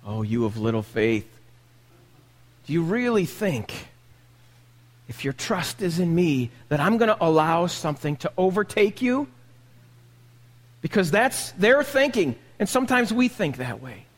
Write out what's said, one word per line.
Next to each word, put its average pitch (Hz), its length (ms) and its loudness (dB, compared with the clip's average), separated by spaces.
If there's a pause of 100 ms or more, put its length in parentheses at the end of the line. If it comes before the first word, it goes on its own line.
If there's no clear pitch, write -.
"Oh, 110 160 -4
you 113 240 0
of 110 100 -4
little 110 260 -2
faith, 110 460 0 (1400)
do - 60 -6
you 165 80 2
really 214 460 0
think, - 640 -6 (1200)
if - 160 -12
your 135 100 -4
trust - 480 -4
is 170 160 -2
in 170 160 2
me, 147 360 2 (180)
that 147 120 0
I'm 196 160 2
gonna 220 240 2
allow 165 460 2
something 151 500 -4
to - 200 -6
overtake 202 680 0
you?" 254 260 0 (1500)
Because 175 300 0
that's 220 420 0
their 240 320 4
thinking, 254 500 2 (240)
and 196 100 0
sometimes 247 440 2
we 247 160 2
think 143 300 -4
that 120 240 -8
way. 127 240 -18 (120)